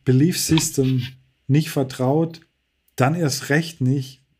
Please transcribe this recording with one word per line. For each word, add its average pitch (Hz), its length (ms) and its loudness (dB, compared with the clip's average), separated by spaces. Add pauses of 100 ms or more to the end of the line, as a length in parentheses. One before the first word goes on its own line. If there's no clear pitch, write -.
Belief 135 340 4
System 131 640 0 (440)
nicht 151 220 2
vertraut, 143 720 -2 (540)
dann 139 200 2
erst 160 340 -4
recht 160 320 -2
nicht 131 400 -2 (180)